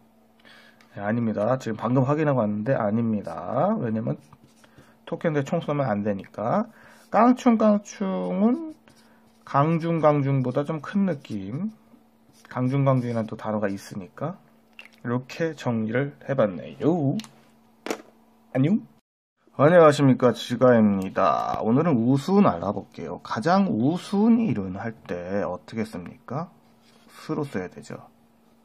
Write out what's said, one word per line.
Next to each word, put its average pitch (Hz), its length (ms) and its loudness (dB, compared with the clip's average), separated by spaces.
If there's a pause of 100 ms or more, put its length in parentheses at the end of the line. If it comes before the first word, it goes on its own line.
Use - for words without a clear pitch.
(960)
네, 104 60 -12
아닙니다. 110 580 0
지금 113 180 -8
방금 123 280 0
확인하고 147 340 0
왔는데 107 360 0
아닙니다. 107 1040 -2
왜냐면 117 360 -4 (920)
토ken대 156 360 -2
총 165 180 -2
쏘면 147 240 -2
안 104 200 0
되니까. 107 600 -4 (440)
깡충깡충은 214 1600 2 (680)
강중강중보다 147 1160 2
좀 156 180 -6
큰 196 260 -2
느낌. 135 680 -6 (760)
강중강중이라는 127 760 0
또 110 100 -12
단어가 107 300 -4
있으니까 101 720 -10 (640)
이렇게 135 500 -4
정리를 123 640 -4 (100)
해봤네요. 123 880 0 (1400)
안녕. 151 320 2 (680)
안녕하십니까, 139 800 6
지가입니다. 98 1300 2
오늘은 135 380 2
우스운 139 480 2
알아볼게요. 90 760 -4
가장 180 480 0
우스운 190 680 0
일은 101 360 -4
할 113 160 -8 (140)
때 92 360 -4
어떻게 90 420 -6
씁니까? - 640 -12 (580)
스로 156 360 -8
써야 95 240 -8
되죠. - 280 -16 (680)